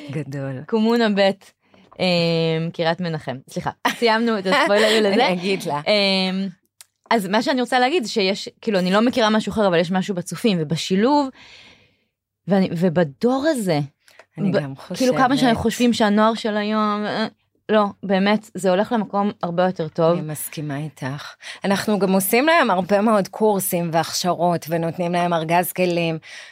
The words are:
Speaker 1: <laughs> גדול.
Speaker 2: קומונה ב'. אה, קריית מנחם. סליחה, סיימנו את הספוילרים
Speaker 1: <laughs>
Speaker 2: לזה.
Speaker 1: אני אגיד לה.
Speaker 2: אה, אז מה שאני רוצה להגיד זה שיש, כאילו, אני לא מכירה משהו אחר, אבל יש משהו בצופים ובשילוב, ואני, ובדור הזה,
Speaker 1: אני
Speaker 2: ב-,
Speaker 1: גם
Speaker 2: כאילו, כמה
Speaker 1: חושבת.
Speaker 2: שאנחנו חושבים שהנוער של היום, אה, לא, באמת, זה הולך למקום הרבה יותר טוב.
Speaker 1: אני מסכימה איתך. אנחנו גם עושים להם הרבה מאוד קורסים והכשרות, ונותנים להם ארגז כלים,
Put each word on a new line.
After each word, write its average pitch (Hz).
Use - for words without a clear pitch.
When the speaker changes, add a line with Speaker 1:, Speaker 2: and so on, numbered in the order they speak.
Speaker 1:
<laughs> -
גדול. 135
Speaker 2:
קומונה 226
ב'. 202
אה, 180
קריית 165
מנחם. 156
סליחה, 147
סיימנו 226
את 185
הספוילרים 214
Speaker 1:
<laughs> -
Speaker 2:
לזה. 233
Speaker 1:
אני 185
אגיד 180
לה. 147
Speaker 2:
אה, 190
אז 220
מה 214
שאני 262
רוצה 247
להגיד 262
זה 202
שיש, 196
כאילו, 202
אני 180
לא 208
מכירה 226
משהו 214
אחר, 208
אבל 170
יש 170
משהו 190
בצופים 175
ובשילוב, 202
ואני, 190
ובדור 180
הזה, 185
Speaker 1:
אני 196
Speaker 2:
ב-, 175
Speaker 1:
גם 135
Speaker 2:
כאילו, 254
כמה 254
Speaker 1:
חושבת. 269
Speaker 2:
שאנחנו 240
חושבים 240
שהנוער 214
של 214
היום, 208
אה, 196
לא, 208
באמת, 202
זה 180
הולך 202
למקום 202
הרבה 175
יותר 175
טוב. 165
Speaker 1:
אני -
מסכימה 147
איתך. 143
אנחנו 196
גם 190
עושים 214
להם 320
הרבה 185
מאוד 208
קורסים 185
והכשרות, 165
ונותנים 170
להם 175
ארגז 170
כלים, 170